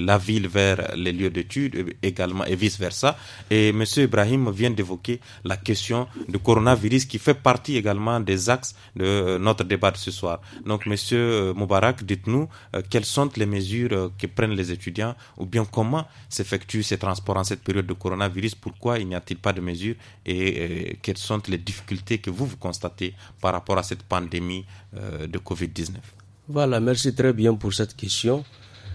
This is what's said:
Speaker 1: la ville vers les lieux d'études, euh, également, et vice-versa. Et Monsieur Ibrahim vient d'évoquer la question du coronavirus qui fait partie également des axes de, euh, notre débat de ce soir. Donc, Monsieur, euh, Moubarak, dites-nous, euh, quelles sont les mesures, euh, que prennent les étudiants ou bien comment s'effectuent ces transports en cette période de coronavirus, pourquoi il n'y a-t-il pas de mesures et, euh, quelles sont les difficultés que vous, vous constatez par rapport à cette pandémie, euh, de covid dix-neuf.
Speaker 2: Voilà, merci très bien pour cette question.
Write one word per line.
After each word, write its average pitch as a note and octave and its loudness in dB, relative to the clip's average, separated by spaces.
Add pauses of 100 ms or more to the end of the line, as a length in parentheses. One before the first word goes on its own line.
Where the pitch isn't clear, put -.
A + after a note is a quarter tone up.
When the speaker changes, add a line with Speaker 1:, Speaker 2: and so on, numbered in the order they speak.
Speaker 1:
la G2+ 6
ville G2+ 2
vers F#2 2
les F2+ 0
lieux F#2 0
d'études, F#2 -4
euh, F2+ -4 (120)
également, F#2 -2
et F#2 0
vice-versa. G2 0 (340)
Et G#2+ 6
Monsieur A2 4
Ibrahim A#2 4
vient G#2+ 2
d'évoquer F#2+ -2 (480)
la F#2+ -2
question A#2+ 0 (200)
du G2 -4
coronavirus A2+ 4
qui A2+ -6
fait D3 4
partie C3 2
également G#2+ 2
des F#2+ 2
axes B2+ 0 (200)
de, F#2+ -2
euh, F#2+ 2
notre G#2 2
débat F#2+ 2
de F#2 -6
ce - -6
soir. E2+ -4 (240)
Donc, G#2 -2
Monsieur, G#2+ 0
euh, A2 2
Moubarak, G2+ 2
dites-nous, G#2 0 (260)
euh, F#2 0
quelles G#2+ 2
sont C#3+ 0
les G#2+ 2
mesures, G2+ 0
euh, F#2+ 0 (100)
que - -4
prennent A2 0
les F#2 -2
étudiants F#2+ -4 (220)
ou - -8
bien G#2+ 0
comment A#2+ 0 (240)
s'effectuent G2+ -2
ces G#2 0
transports F#2+ -2
en F#2+ 0
cette F#2+ -4
période F#2+ 0
de F2+ -4
coronavirus, F#2+ -2
pourquoi - -4
il F#2+ -4
n'y F2+ -4
a-t-il F2 -6
pas G2+ 0
de F#2 -4
mesures F2+ -4 (280)
et, F2+ -2
euh, - - (100)
quelles G2 -2
sont G#2+ -2
les F#2 0
difficultés G2 -6
que - -6
vous, G#2+ -2
vous B2+ -8
constatez F2+ -6 (260)
par F#2 2
rapport F2+ -2
à F2+ 2
cette F2+ -8
pandémie, F2 -4 (320)
euh, E2+ -8
de F2 -8
covid F2 -4
dix-neuf. F2+ -10 (340)
Speaker 2:
Voilà, C#3+ 2
merci B2 2
très B2+ 4
bien A2+ 4
pour G#2 -2
cette G#2+ -2
question. B2 0 (500)